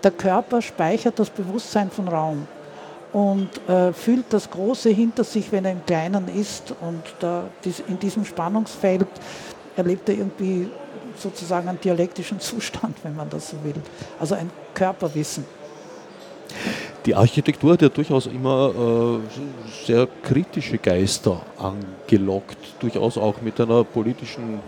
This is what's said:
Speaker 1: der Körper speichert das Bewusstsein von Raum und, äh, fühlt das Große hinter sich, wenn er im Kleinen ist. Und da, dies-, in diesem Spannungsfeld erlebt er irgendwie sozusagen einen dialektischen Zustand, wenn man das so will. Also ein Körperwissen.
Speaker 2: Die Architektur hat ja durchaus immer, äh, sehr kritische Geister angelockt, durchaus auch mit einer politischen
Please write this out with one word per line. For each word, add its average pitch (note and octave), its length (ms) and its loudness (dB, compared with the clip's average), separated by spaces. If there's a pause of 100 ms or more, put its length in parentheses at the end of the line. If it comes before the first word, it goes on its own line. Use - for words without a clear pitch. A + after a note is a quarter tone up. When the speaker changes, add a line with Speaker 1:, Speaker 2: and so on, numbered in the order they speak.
Speaker 1:
der F#3+ 140 8
Körper G#3+ 460 2
speichert A3 560 0
das G#3 100 2
Bewusstsein G3+ 600 -2
von G3 160 -4
Raum D#3 400 -2 (640)
und, G3 360 2 (200)
äh, F3+ 240 4
fühlt A#3+ 400 2
das G3+ 160 0
Große G#3+ 400 0
hinter A3+ 340 4
sich, - 280 -2
wenn F#3+ 140 0
er F#3+ 80 0
im F3 120 -8
Kleinen F3+ 500 0
ist. - 460 -6
Und E3+ 220 -6 (160)
da, F3 240 -2 (200)
dies-, F3+ 240 -4
in F#3 120 -4
diesem G3+ 260 -2
Spannungsfeld F#3+ 800 0 (720)
erlebt F#3 320 2
er G3+ 60 4
irgendwie F#3+ 520 -2 (500)
sozusagen F3+ 520 -4
einen F3+ 100 -4
dialektischen F3+ 600 0
Zustand, - 640 -6
wenn D3+ 120 -8
man D3+ 140 -8
das D#3 220 -8
so D#3+ 120 -10
will. D3 120 -4 (440)
Also E3 160 0
ein F3 140 -6 (240)
Körperwissen. D#3 720 -2 (1600)
Speaker 2:
Die A#2+ 100 4
Architektur C#3+ 580 6
hat F3 80 6
ja D3 80 10
durchaus C3+ 360 2
immer, C3 460 2 (520)
äh, A#2 600 -12
sehr A#2+ 220 6 (160)
kritische C#3 540 0
Geister F#2 640 2 (160)
angelockt, G2 1000 0 (220)
durchaus A#2 380 0
auch G#2+ 240 0
mit A2 200 -4
einer A#2 220 6
politischen A2+ 840 -4